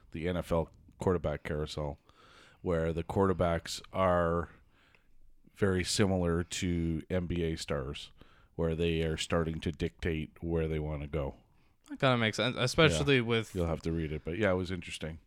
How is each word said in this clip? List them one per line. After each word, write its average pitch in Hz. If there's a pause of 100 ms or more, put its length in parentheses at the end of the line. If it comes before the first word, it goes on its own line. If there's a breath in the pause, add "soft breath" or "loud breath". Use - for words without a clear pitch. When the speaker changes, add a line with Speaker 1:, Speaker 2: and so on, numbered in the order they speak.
(120)
Speaker 1:
the 82
N 90
F 85
L 82 (300)
quarterback 78
carousel, 76 (640 soft breath)
where 82
the 82
quarterbacks 87 (140)
are 87 (1080 soft breath)
very 92
similar 90
to 85
N 90
B 87
A 80
stars, 71 (460 soft breath)
where 82
they 82
are 78
starting 82
to 87
dictate 80 (120)
where 82
they 78
wanna 76
go. 71 (560)
Speaker 2:
That 285
kinda 127
makes 110
sense, 117
especially 143
Speaker 1:
Yeah. 123
Speaker 2:
with 113
Speaker 1:
You'll 87
have 80
to 82
read 80
it, 76
but 87
yeah, 104
it -
was 92
interesting. 82